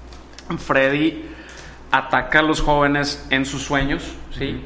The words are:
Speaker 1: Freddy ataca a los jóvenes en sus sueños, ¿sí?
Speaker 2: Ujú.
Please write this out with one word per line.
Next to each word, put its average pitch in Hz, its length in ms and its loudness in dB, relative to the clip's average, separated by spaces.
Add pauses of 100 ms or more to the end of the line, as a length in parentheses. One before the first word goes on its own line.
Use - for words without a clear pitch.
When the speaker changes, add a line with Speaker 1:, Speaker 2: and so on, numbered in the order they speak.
(580)
Speaker 1:
Freddy 139 680 2 (680)
ataca 131 480 2
a - 20 6
los 156 200 2
jóvenes 143 680 2
en 135 160 2
sus 135 180 -6
sueños, 143 520 -2 (160)
¿sí? 139 260 -4
Speaker 2:
Ujú. - 80 -8